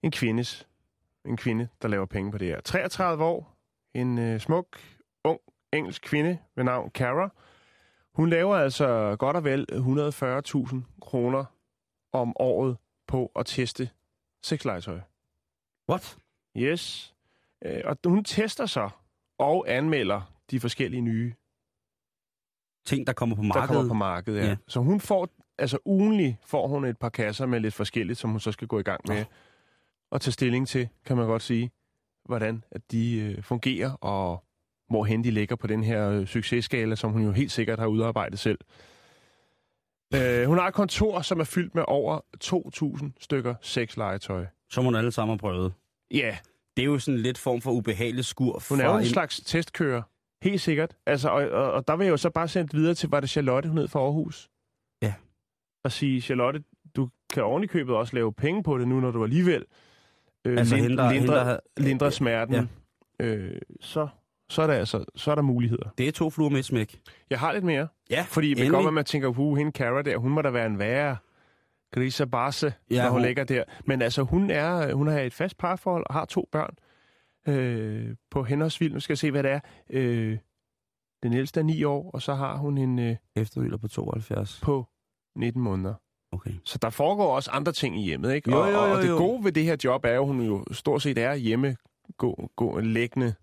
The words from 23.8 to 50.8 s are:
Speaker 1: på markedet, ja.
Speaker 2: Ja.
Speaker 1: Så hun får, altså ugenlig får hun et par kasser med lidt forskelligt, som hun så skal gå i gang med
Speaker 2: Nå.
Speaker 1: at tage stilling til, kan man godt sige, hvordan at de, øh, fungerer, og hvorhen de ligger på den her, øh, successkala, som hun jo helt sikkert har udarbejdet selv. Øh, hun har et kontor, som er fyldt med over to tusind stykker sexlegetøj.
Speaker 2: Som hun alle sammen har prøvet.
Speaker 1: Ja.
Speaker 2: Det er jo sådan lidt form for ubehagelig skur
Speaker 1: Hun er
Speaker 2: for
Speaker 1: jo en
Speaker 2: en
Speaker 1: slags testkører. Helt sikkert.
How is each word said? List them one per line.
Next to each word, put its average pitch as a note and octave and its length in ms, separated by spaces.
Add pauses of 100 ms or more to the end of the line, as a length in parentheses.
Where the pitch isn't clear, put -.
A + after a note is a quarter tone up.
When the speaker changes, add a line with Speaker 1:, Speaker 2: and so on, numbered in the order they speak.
Speaker 1:
på A#2 40
markedet, G2+ 460
ja. G2 80
Speaker 2:
Ja. G2+ 80 (120)
Speaker 1:
Så - 120
hun E3+ 200
får, F#3 300 (280)
altså C3 280
ugenlig G3 600
får - 220
hun C#3 180
et A#2+ 120
par A#2+ 120
kasser G#2+ 360
med B2 140
lidt G#2+ 140
forskelligt, A2 460
som A#2 100
hun G#2+ 100
så G#2+ 120
skal A2+ 160
gå A2 120
i F#2+ 40
gang G2 240
med G#2 100
Speaker 2:
Nå. G#2+ 60 (880)
Speaker 1:
at C3+ 100
tage C3 100
stilling B2+ 360
til, B2 220 (160)
kan B2+ 120
man A#2 80
godt A2+ 160
sige, A#2+ 300 (540)
hvordan A2+ 460
at - 200
de, A#2 280
øh, G#2 240
fungerer, B2 480
og G2 520 (460)
hvorhen A2 340
de A#2+ 80
ligger G#2+ 240
på A2+ 120
den G#2+ 160
her, G#2+ 260
øh, G2+ 180
successkala, A2+ 680
som A2 160
hun A2 120
jo G#2 80
helt B2+ 200
sikkert A2+ 280
har A2+ 80
udarbejdet A2 520
selv. G#2+ 200 (1600)
Øh, B2 320
hun E3 100
har F#3 100
et F#3+ 60
kontor, G3+ 480
som E3 180
er D#3+ 40
fyldt F3 320
med E3 120
over D3+ 320 (200)
to - 300
tusind C3+ 500
stykker B2 420
sexlegetøj. G2 840 (240)
Speaker 2:
Som B2+ 160
hun B2 100
alle A2+ 160
sammen A2 220
har G#2+ 40
prøvet. F#2 360 (380)
Speaker 1:
Ja. A#2 260 (400)
Speaker 2:
Det B2 60
er C3+ 40
jo C#3+ 120
sådan B2+ 200
lidt A#2 180
form A#2+ 240
for C3 100
ubehagelig A#2 540
skur B2 260 (180)
Speaker 1:
Hun C#3 100
er C3 60
Speaker 2:
for D#3 60
Speaker 1:
jo G#3 60
en - 60
Speaker 2:
en - 60
Speaker 1:
slags D#3+ 300
testkører. D3+ 600 (420)
Helt F#3+ 180
sikkert. D#3 340 (100)